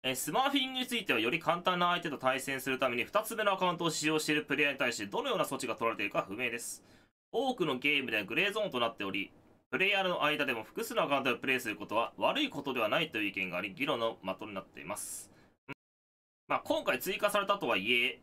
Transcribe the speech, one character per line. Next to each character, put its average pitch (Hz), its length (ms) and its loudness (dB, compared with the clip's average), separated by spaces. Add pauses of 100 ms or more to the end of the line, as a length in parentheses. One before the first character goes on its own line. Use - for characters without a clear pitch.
え 131 100 0
ー、 - 20 0
ス 151 180 -4
マ 247 120 2
ー 277 60 2
フ 277 60 0
ィ 262 100 2
ン 262 60 -8
グ 254 60 -6
に 247 80 -2
つ 240 100 -2
い 226 80 -2
て - 80 0
は、 113 80 4
よ 110 80 2
り 165 120 0
簡 170 180 2
単 180 200 2
な 175 120 4
相 175 120 2
手 156 60 -2
と 135 80 -4
対 131 240 2
戦 135 220 -4
す 135 80 -2
る 127 80 2
た 131 100 2
め 120 80 0
に、 117 80 0
二 208 180 2
つ 220 140 -4
目 214 80 0
の 202 80 4
ア 190 60 0
カ 185 100 2
ウ 175 60 2
ン - 20 -6
ト 170 80 -4
を 160 60 4
使 151 180 0
用 156 100 4
し 151 60 0
て 156 80 0
い - 20 4
る 151 100 0
プ 143 120 -2
レ 147 60 2
イ - 20 6
ヤ 143 60 4
ー - 20 -4
に 127 60 -8
対 123 160 0
し - 20 -6
て 110 80 -4
ど 147 180 -4
の 285 60 -4
よ 233 60 0
う 185 40 -2
な 156 60 2
措 139 120 -6
置 123 100 -4
が 110 80 -2
取 113 100 -4
ら 113 60 4
れ 110 80 -4
て 107 60 0
い - 20 -2
る 104 60 -4
か 101 140 0
不 98 80 -8
明 120 160 -2
で 117 80 -6
す。 - 240 -10 (500)
多 254 220 0
く 175 120 0
の 131 120 0
ゲ 143 220 2
ー 127 40 -4
ム 117 60 -4
で 110 60 0
は 104 80 0
グ 113 100 -6
レ 180 140 2
ー 196 40 -2
ゾ 220 80 -2
ー 202 80 -2
ン - 20 -4
と 123 100 -2
な 117 80 2
っ - 80 -6
て 101 80 -6
お 98 60 -2
り、 98 200 -4 (400)
プ 131 60 -2
レ 185 120 4
イ - 20 4
ヤ 196 120 4
ー 185 60 2
の - 160 0
間 147 220 2
で 127 80 0
も 110 100 -6
複 - 200 -8
数 233 100 -8
の 208 80 4
ア 151 60 2
カ 139 100 4
ウ - 20 2
ン 123 40 -4
ト 131 60 2
で 120 60 2
プ - 100 -6
レ 131 100 4
イ 123 40 0
す 113 80 -4
る 104 80 -4
こ 101 80 -10
と 104 120 -2
は 113 200 2
悪 165 260 2
い 277 60 0
こ 143 140 -6
と 135 100 -4
で 120 80 0
は 107 80 2
な 135 140 2
い 156 80 -4
と 120 80 -4
い 104 80 2
う - 0 -
意 98 60 -2
見 95 180 -4
が 85 80 -4
あ - 20 -2
り、 98 140 -6
議 123 100 -4
論 135 160 0
の 113 240 0
的 107 240 -4
に - 60 -12
な - 80 -6
っ - 40 -18
て - 140 -18
い 73 60 -12
ま - 100 -4
す。 - 340 -12 (380)
う 139 40 -10
ん。 - 20 -8 (760)
ま 139 80 2
あ、 - 80 -2
今 302 180 0
回 131 160 0
追 196 200 -4
加 202 100 2
さ 202 100 2
れ 196 80 0
た 202 120 2
と 151 100 -2
は 113 80 4
い 101 160 0
え 123 300 2